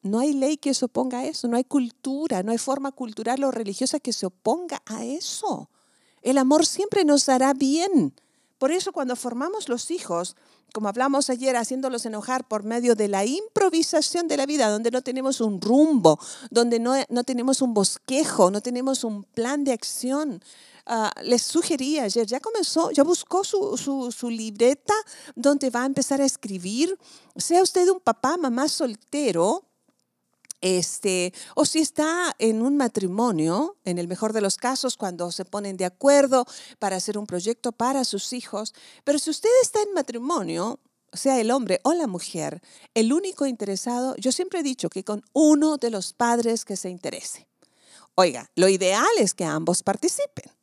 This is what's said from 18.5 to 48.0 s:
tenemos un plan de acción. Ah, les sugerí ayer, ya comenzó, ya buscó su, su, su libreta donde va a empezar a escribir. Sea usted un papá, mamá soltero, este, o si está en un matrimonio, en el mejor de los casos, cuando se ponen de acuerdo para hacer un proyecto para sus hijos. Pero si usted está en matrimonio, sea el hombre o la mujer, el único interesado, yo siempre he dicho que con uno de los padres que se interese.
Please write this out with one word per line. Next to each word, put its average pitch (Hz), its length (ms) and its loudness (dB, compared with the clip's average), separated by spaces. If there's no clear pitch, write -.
tenemos 247 420 -2
un 208 200 -6
plan 269 400 -2
de 269 80 0
acción. 254 680 -4
Ah, 220 240 -2
les 240 180 2
sugerí 302 560 0
ayer, 220 300 0
ya 247 120 -4
comenzó, 349 520 -2
ya 285 100 4
buscó 349 420 2
su, - 320 0
su, 262 360 -4
su 240 180 -8
libreta 226 640 0
donde 277 360 2
va 240 100 0
a 262 60 0
empezar 277 340 0
a 269 40 4
escribir. 220 720 -2
Sea 349 280 4
usted 359 260 4
un 370 100 2
papá, 262 380 0
mamá 269 300 0
soltero, 247 960 0
este, 180 720 -2
o 302 100 4
si 311 140 0
está 320 580 0
en 220 240 0
un 277 160 2
matrimonio, 208 1080 0
en 175 140 -4
el 170 100 -6
mejor 214 240 -4
de 220 100 -2
los 196 160 -2
casos, 254 380 -4
cuando 175 360 -8
se 185 120 -10
ponen 202 320 -8
de 185 100 -2
acuerdo 269 600 4
para 190 200 -2
hacer 202 200 -6
un 208 80 -8
proyecto 208 460 -4
para 254 320 0
sus - 280 -6
hijos. 220 440 -10
Pero 285 140 2
si 311 140 -2
usted 415 180 0
está 427 180 0
en 415 120 -2
matrimonio, 233 840 -4
sea 262 260 2
el 220 100 2
hombre 233 340 0
o 294 100 4
la 339 120 0
mujer, 170 560 -6
el 226 180 2
único 359 360 0
interesado, 247 680 -4
yo 254 140 0
siempre 359 280 -4
he 311 40 -4
dicho 262 260 -4
que 185 140 -8
con 208 200 -6
uno 302 440 4
de 240 120 -2
los 196 240 -6
padres 233 500 0
que 196 120 -10
se 185 140 -10
interese. - 580 -12